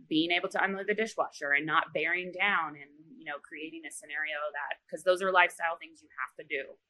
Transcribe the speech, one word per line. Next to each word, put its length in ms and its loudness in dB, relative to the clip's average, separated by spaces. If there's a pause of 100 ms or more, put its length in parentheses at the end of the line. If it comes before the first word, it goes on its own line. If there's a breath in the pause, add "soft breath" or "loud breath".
being 240 2
able 160 2
to 160 2
unload 240 0
the 60 2
dishwasher 580 -2
and 140 4
not 280 2
bearing 380 -2
down 440 2
and, 160 -18 (260)
you 80 -20
know, 140 -6
creating 460 -12
a 60 -14
scenario 460 -6 (160)
that, 260 -8 (100)
'cause 140 -10
those 180 4
are 100 2
lifestyle 460 4
things 240 -20
you 160 -20
have 180 -8
to 100 -14
do 320 -8 (120)